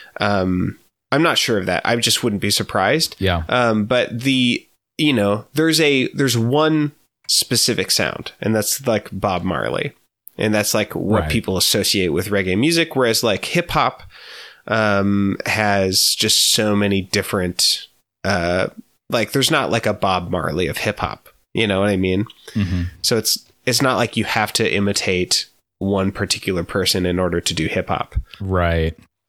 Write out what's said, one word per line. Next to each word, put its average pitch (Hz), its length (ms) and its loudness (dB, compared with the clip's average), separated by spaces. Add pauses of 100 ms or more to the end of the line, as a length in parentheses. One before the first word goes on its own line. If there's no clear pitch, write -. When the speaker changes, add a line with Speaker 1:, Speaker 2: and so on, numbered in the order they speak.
(200)
Speaker 1:
Um, 92 580 0 (360)
I'm 147 100 2
not 151 140 2
sure 117 200 2
of 92 80 -2
that. 90 200 0
I 117 120 2
just 117 260 0
wouldn't 104 180 0
be 101 100 0
surprised. 107 680 0
Speaker 2:
Yeah. 87 300 0
Speaker 1:
Um, 113 360 2
but 120 360 0
the, 127 440 2 (320)
you 151 140 2
know, 104 420 2
there's 156 280 2
a, 139 320 4
there's 131 240 0
one 147 560 2 (340)
specific - 640 0
sound, - 480 -2
and 110 160 0
that's, 110 320 -2
like, 110 240 0
Bob 95 320 -2
Marley. 69 480 -2 (460)
And 107 160 0
that's, 107 200 0
like, 107 220 -2
what 95 280 0
Speaker 2:
Right. 78 60 -2
Speaker 1:
people 95 280 -2
associate 92 520 2
with 90 200 -2
reggae 95 280 0
music. 165 380 0
Whereas, 117 280 2
like, 113 200 0
hip - 280 -2
hop, 101 320 0 (640)
um, 101 800 2
has 101 720 2
just - 380 2
so 107 220 2
many 101 260 2
different, - 840 -2 (360)
uh, 90 440 0 (420)
like, 113 240 -2
there's 135 180 0
not, 135 180 0
like, 110 160 -2
a 107 80 2
Bob 92 360 -2
Marley 85 380 -2
of 73 100 -6
hip - 220 -4
hop, - 280 -8 (260)
you 113 140 2
know 98 140 2
what 101 80 2
I 98 80 2
mean? 92 280 0 (280)
Speaker 2:
Mm-hmm. 90 300 0 (180)
Speaker 1:
So - 160 0
it's, - 280 -2 (200)
it's 120 160 0
not 131 160 2
like 110 180 0
you 113 80 0
have 107 300 0
to - 200 0
imitate 98 720 0 (320)
one 98 340 0
particular 92 500 -4
person 92 420 0
in 90 140 0
order 87 220 0
to - 120 -4
do 80 140 -2
hip - 220 -4
hop. - 260 -4 (240)
Speaker 2:
Right. 85 580 0 (320)